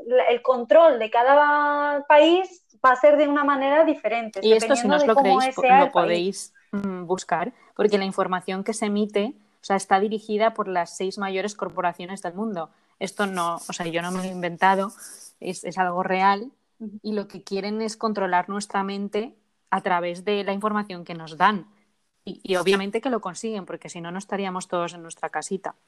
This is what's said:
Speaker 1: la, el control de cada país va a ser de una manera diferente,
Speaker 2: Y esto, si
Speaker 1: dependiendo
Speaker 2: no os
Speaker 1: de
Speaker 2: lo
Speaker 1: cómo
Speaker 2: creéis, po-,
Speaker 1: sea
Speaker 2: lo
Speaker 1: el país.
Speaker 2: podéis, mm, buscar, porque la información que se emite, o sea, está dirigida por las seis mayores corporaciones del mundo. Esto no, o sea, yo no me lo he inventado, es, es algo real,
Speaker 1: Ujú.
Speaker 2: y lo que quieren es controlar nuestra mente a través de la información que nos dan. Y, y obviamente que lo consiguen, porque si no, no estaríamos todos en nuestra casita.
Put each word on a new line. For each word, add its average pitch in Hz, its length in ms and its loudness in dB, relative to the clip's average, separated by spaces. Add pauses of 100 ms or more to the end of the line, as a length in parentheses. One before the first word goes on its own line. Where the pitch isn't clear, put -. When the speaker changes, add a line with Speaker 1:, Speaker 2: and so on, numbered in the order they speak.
Speaker 1:
la, 254 180 4
el 240 160 2
control 262 560 6
de 220 140 -2
cada 294 960 4
país 330 580 4 (180)
va 262 80 6
a 254 40 4
ser 294 220 6
de 294 100 4
una 285 160 0
manera 277 400 2
diferente, 226 580 -2
Speaker 2:
Y 220 120 6
esto, 220 220 4
si 240 60 -4
Speaker 1:
dependiendo - 80 0
Speaker 2:
no 294 60 4
os 294 80 2
Speaker 1:
de 269 40 4
Speaker 2:
lo 226 60 4
Speaker 1:
cómo 269 100 6 (160)
Speaker 2:
creéis, 262 160 0
po-, - 60 -4
Speaker 1:
sea 254 180 8
Speaker 2:
lo 285 60 6
Speaker 1:
el - 60 -6
país. 175 120 2
Speaker 2:
podéis, 175 500 -2 (180)
mm, 190 340 -6
buscar, 175 480 -4 (220)
porque 202 240 2
la 196 60 -2
información 190 580 -4
que 214 100 -4
se 214 140 -6
emite, 208 480 -2 (260)
o - 20 -20
sea, 196 120 0
está 190 240 2
dirigida 214 560 -2
por 202 120 -4
las 180 300 -4
seis 190 220 -6
mayores 196 340 -4
corporaciones 180 680 -6
del 170 100 -8
mundo. 190 380 -8 (260)
Esto 196 300 -4
no, 170 300 -4 (100)
o 185 60 -10
sea, 175 120 -8
yo 165 160 -4
no 175 100 -6
me 185 60 -6
lo 185 60 -6
he 190 80 -8
inventado, 185 600 0 (480)
es, 180 240 -10
es 175 140 -10
algo 180 240 -2
real, 196 500 0 (280)
Speaker 1:
Ujú. 214 240 -14
Speaker 2:
y 214 100 -6
lo 202 140 -6
que 196 160 -18
quieren 208 400 -6
es 220 140 -8
controlar 196 520 -2
nuestra 202 340 -4
mente 202 520 -6 (340)
a 190 120 -2
través 175 440 -2
de 202 180 -2
la 196 100 -4
información 208 520 -4
que 175 80 -12
nos 160 240 -14
dan. 190 300 2 (580)
Y, - 180 -12
y 190 140 -2
obviamente 196 440 0
que 277 80 -4
lo 226 120 -4
consiguen, 190 440 -8
porque 165 240 -14
si 175 120 -12
no, 170 100 -10
no 180 80 -8
estaríamos 190 480 -6
todos 170 260 -4
en 175 100 -18
nuestra 165 260 -12
casita. - 460 -8 (120)